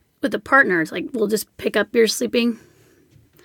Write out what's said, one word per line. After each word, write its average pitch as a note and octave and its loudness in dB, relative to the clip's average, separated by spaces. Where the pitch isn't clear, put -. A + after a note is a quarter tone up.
with G#3+ -2
a - -2
partner. A#3 2
It's D#3 -4
like, F#3 -6
we'll G#3+ -2
just G#3 -4
pick - -4
up G#3 -2
your A3+ 4
sleeping, A#3 0